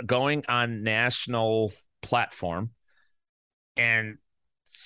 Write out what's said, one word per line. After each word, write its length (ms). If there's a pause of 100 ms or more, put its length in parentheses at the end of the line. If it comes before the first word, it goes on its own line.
going 420
on 340
national 920 (280)
platform 680 (1040)
and 400 (680)